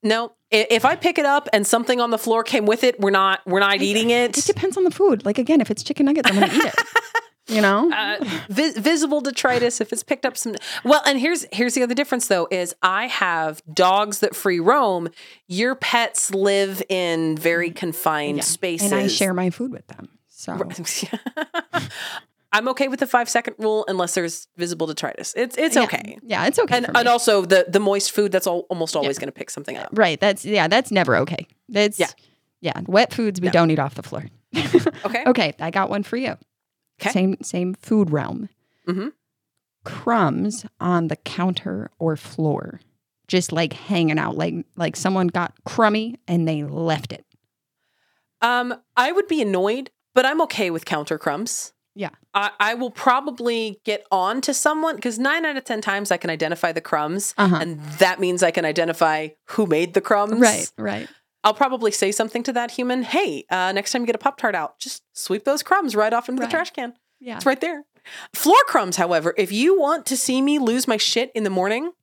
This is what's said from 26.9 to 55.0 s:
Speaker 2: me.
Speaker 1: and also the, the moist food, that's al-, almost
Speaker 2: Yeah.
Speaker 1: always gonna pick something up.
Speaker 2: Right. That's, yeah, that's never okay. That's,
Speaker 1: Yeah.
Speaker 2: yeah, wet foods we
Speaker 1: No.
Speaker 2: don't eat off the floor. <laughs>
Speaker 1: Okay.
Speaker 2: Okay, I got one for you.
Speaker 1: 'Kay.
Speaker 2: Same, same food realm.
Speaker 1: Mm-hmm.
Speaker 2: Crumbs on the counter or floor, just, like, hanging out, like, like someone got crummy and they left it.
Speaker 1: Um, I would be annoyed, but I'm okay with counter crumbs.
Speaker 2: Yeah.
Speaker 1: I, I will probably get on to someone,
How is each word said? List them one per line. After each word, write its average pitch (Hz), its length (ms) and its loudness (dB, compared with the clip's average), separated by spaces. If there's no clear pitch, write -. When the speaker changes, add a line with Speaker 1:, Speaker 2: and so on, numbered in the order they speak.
Speaker 2:
me. 240 80 4
Speaker 1:
and 240 80 2
also 233 360 4
the, 180 220 6
the 185 140 2
moist 202 320 0
food, 208 180 2
that's 185 160 0
al-, 175 240 -2
almost 165 240 -4
Speaker 2:
Yeah. 156 60 0
Speaker 1:
always 139 180 -2
gonna 143 140 -8
pick - 180 -14
something - 260 -10
up. - 160 -10
Speaker 2:
Right. 185 280 4
That's, 196 240 0
yeah, 190 240 2
that's 226 240 2
never 160 240 4
okay. - 320 -2
That's, 208 300 2
Speaker 1:
Yeah. 180 120 0
Speaker 2:
yeah, 160 260 -6
wet 214 260 4
foods 208 280 -2
we 180 60 0
Speaker 1:
No. 180 80 0
Speaker 2:
don't 170 180 6
eat 156 80 0
off 139 160 -4
the - 80 -12
floor. - 220 -12
<laughs> 320 120 -2
Speaker 1:
Okay. 233 220 -4
Speaker 2:
Okay, 240 320 2
I 165 140 -6
got 196 180 0
one 202 140 -2
for - 120 -8
you. 262 200 -4
Speaker 1:
'Kay. 208 140 -2
Speaker 2:
Same, 190 300 0
same 180 300 -6
food 202 380 0
realm. 147 400 -4
Speaker 1:
Mm-hmm. 190 220 -4
Speaker 2:
Crumbs 208 840 0
on 175 300 0
the 160 80 -4
counter 180 840 -6
or 165 180 0
floor, - 640 -4
just, 180 240 0
like, 160 200 0
hanging 165 460 0
out, 160 180 -4
like, 160 180 -2
like 165 200 -4
someone 190 320 0
got 175 260 -4
crummy 220 520 0
and 170 180 2
they 156 180 -2
left 156 480 -4
it. - 120 -16
Speaker 1:
Um, 247 320 0
I 254 160 2
would 392 140 2
be 311 140 0
annoyed, 208 500 0
but 254 120 6
I'm 302 160 0
okay 214 280 -2
with 165 140 -6
counter 156 340 -4
crumbs. 165 540 -4
Speaker 2:
Yeah. 196 160 -8
Speaker 1:
I, 202 160 0
I 214 140 2
will 240 160 -4
probably 240 920 0
get 208 260 -4
on 196 320 0
to 285 100 -2
someone, 311 480 0